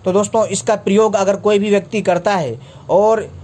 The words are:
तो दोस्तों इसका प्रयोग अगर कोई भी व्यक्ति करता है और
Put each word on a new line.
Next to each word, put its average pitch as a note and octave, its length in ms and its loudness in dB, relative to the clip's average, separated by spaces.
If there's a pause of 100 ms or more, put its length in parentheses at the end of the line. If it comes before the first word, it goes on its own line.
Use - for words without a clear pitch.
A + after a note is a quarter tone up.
तो F#3 80 0
दोस्तों G#3 340 0
इसका G3 300 -2
प्रयोग G#3 400 2
अगर G3 220 0
कोई G#3 200 2
भी G#3 120 -2
व्यक्ति G3+ 320 -2
करता F3+ 320 0
है C3 240 -4 (320)
और G#3 380 2 (160)